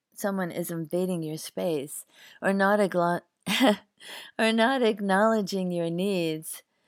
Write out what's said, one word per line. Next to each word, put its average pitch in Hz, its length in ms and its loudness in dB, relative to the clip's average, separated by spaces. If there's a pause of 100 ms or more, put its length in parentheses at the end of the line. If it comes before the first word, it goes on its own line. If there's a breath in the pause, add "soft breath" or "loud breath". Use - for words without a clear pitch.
(160)
someone 190 340 -4
is 170 220 -6
invading 175 500 -2
your 156 160 -6
space 156 680 -6 (360 loud breath)
or 196 120 2
not 196 260 4
aglo-, 175 420 2 (240)
<laughs> - 960 -2
or 226 140 2
not 233 280 2
acknowledging 202 880 2
your 170 200 -2
needs, 170 760 -2 (240)